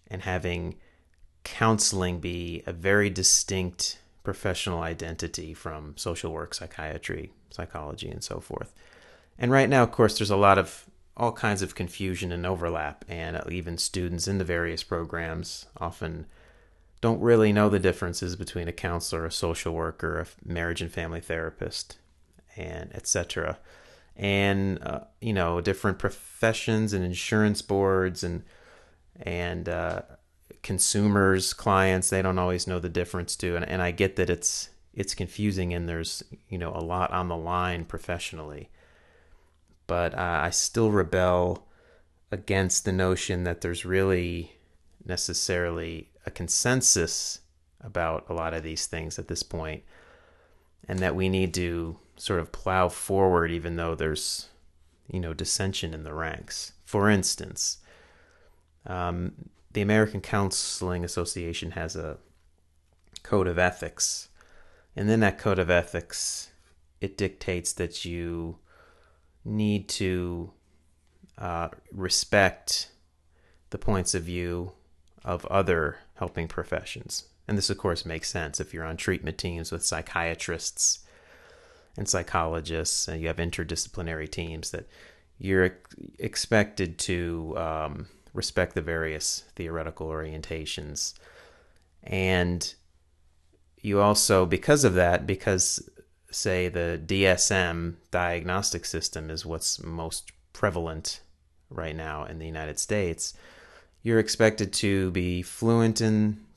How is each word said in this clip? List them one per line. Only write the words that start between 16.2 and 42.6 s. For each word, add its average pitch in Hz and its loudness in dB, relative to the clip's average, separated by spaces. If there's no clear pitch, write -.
don't 117 2
really 110 8
know 104 8
the 98 4
differences 90 0
between 85 -6
a 85 -4
counselor, 82 -4
a 82 -6
social 82 -2
worker, 82 -2
a 82 -2
f-, - -12
marriage 85 -4
and 82 -6
family 82 -6
therapist, - -6
and 80 -10
et - -10
cetera. 80 -2
And, 98 2
uh, - -8
you 113 -2
know, 87 2
different 98 0
professions 110 0
and 92 0
insurance 104 2
boards 95 2
and, 85 -4
and, 87 -4
uh, 85 -2
consumers, 98 4
clients, 95 4
they 95 2
don't 92 0
always 90 0
know 92 -2
the 85 -4
difference 87 -4
too. 87 -2
And, 85 -2
and 92 -2
I 90 2
get 92 2
that 87 4
it's, - -2
it's - -4
confusing 92 -2
and 87 -4
there's, 82 -6
you 92 -6
know, 87 -4
a 82 -6
lot 90 -2
on 90 -2
the 85 -2
line 87 -2
professionally. 80 -8
But, 87 0
uh, 85 0
I 87 0
still 113 2
rebel 90 2
against 95 0